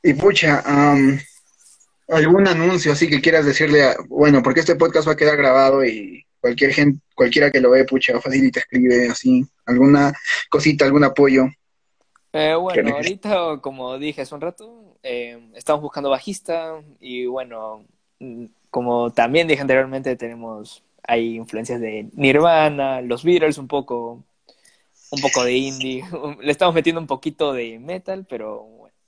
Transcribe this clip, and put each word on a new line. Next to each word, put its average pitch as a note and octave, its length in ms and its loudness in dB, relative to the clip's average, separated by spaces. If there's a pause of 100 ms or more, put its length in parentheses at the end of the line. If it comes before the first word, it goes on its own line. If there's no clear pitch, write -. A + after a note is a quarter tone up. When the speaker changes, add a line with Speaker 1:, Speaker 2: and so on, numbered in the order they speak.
Speaker 1:
Y D3 120 2
pucha, D#3+ 520 2
am, C#3+ 540 4 (880)
algún E3 400 4
anuncio E3+ 460 0
así D#3+ 160 0
que D3 120 0
quieras D#3+ 240 4
decirle D3 380 4
a... B2 120 2 (120)
bueno, C#3+ 340 4
porque C3 200 2
este E3 140 2
podcast E3 320 2
va D#3 60 0
a D3+ 40 -2
quedar D3+ 180 2
grabado C3+ 500 4
y G2+ 400 -8 (140)
cualquier B2+ 340 0
gen-, C#3+ 280 2 (120)
cualquiera C3 380 2
que C#3 80 0
lo B2+ 120 6
ve, C3 120 6
pucha, C3 380 -2
fácil C3+ 240 0
y B2+ 60 4
te B2 80 -6
escribe B2 500 2
así, B2+ 360 2 (200)
alguna C#3 480 4 (360)
cosita, D3 360 0
algún C#3+ 180 4
apoyo. C3+ 440 4 (840)
Speaker 2:
Eh, D#3 240 0
bueno, F3 300 -2
Speaker 1:
Que A#2 100 -2
Speaker 2:
ahorita, E3+ 680 -4
como C3 360 -10
dije D3 240 -8
hace C3+ 140 -12
un C#3+ 60 -14
rato, G#3+ 600 -16
eh, A#2+ 520 -12
estamos D3 260 -4
buscando C#3+ 300 -8
bajista D#3+ 680 -8 (200)
y B2 260 -10
bueno, A2+ 600 -10 (340)
mm, A#2+ 260 -16 (240)
como A#2+ 420 -2
también C#3+ 360 0
dije C#3+ 140 0
anteriormente, C3+ 540 -2
tenemos, A#2 680 -16 (200)
hay A#2 320 -2
influencias A2+ 460 -10
de G#2+ 320 -10
Nirvana, C#3+ 880 2
los B2 240 -6
Beatles, E3 320 2
un C3+ 100 -16
poco, A#2+ 560 -8 (880)
un C3+ 100 -8
poco C3 220 0
de B2 120 0
indie. C3 500 -6
<laughs> D3+ 360 -12
Le D3 100 -4
estamos E3+ 220 0
metiendo E3 280 -2
un D3+ 60 -14
poquito C#3+ 440 -4
de A#2 280 -10
metal, F#3 500 -12
pero G#2+ 340 -12
bueno A2 320 -20 (120)